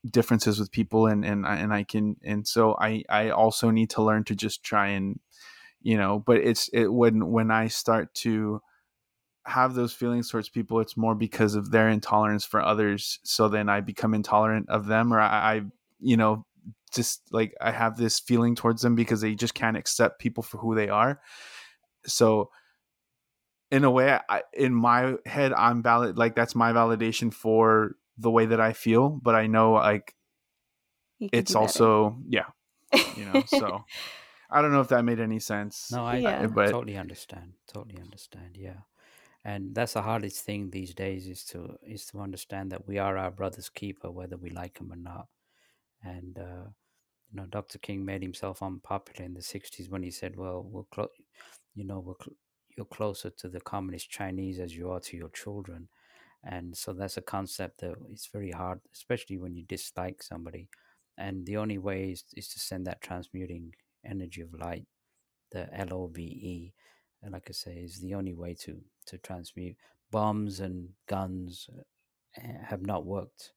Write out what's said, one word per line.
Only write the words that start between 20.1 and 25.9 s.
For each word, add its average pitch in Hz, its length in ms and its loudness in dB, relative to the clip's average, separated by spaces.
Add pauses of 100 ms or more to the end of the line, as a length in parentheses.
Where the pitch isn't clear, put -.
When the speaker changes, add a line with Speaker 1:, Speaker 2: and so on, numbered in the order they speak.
Speaker 1:
people 113 240 -4
for - 160 -14
who 113 160 0
they 107 140 2
are. 117 320 2 (840)
So 110 440 4 (1200)
in 139 140 6
a 131 60 8
way, 127 280 6 (100)
I, 101 140 0 (100)
in 127 220 2
my 120 400 4 (120)
head, 135 260 2
I'm 120 300 4
valid. 117 360 4